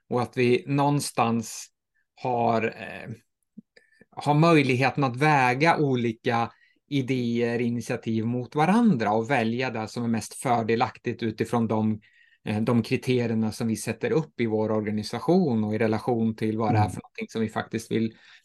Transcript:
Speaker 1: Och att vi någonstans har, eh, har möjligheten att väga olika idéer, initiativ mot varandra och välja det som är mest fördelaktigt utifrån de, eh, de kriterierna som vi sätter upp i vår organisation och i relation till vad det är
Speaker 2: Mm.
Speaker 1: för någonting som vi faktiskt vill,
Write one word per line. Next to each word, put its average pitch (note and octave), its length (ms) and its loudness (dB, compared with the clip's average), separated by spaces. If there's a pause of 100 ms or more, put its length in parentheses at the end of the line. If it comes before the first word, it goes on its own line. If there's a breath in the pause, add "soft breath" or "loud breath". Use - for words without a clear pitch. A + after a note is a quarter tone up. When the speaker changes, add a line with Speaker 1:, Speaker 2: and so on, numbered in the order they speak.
Speaker 1:
Och B2 120 -2
att A2+ 160 -8
vi B2 300 2
någonstans C#3 1000 -2 (480)
har, A#2 480 0
eh, A2 500 -8 (1000 soft breath)
har - 220 -2
möjligheten C#3+ 680 4
att B2 120 -2
väga C#3 600 2
olika A#2+ 760 0 (380 soft breath)
idéer, A#2 680 -2
initiativ A#2 680 -2
mot B2 300 -4
varandra D#3+ 560 4
och A2+ 200 0
välja B2 380 0
det A2 180 -6
som A#2+ 160 -8
är A#2 40 -2
mest A2+ 260 -4
fördelaktigt A2+ 880 -2
utifrån A2+ 440 -2
de, A2 340 0 (440 soft breath)
eh, G#2+ 160 -2
de A#2 220 2
kriterierna A#2 680 0
som A#2 160 -4
vi A2 80 0
sätter A2+ 360 -4
upp D3+ 300 -2
i A#2 40 2
vår G#2+ 260 0
organisation A2 920 0
och G#2+ 120 -2
i - 20 -2
relation A2+ 580 0
till G#2+ 220 -2
vad A2 160 0
det A2 40 4
är G#2+ 40 6
Speaker 2:
Mm. G#2+ 100 2
Speaker 1:
för - 100 -10
någonting - 280 -12
som A2+ 120 -4
vi A2 80 -2
faktiskt - 420 -6
vill, A2+ 220 -2 (320 soft breath)